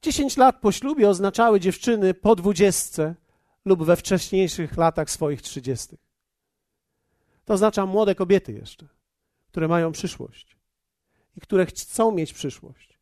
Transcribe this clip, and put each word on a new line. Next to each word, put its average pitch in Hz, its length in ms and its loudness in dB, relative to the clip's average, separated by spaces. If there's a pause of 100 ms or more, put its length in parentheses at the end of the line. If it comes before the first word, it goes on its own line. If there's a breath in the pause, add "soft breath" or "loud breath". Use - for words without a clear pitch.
Dziesięć 277 340 -4
lat 262 240 4
po 202 120 2
ślubie 254 360 0
oznaczały 196 520 2
dziewczyny 190 540 -2
po 208 220 2
dwudziestce 175 800 -2 (500)
lub 180 200 2
we 170 120 4
wcześniejszych 180 800 -2
latach 165 340 -2
swoich 147 320 -6
trzydziestych. 131 580 -10 (1400)
To 220 100 -2
oznacza 202 320 4
młode 196 280 2
kobiety 185 380 0
jeszcze, 107 360 -18 (600)
które 160 200 -4
mają 165 240 0
przyszłość - 640 -12 (800)
i - 40 -20
które 185 260 0
chcą - 460 -2
mieć 165 200 -4
przyszłość - 680 -14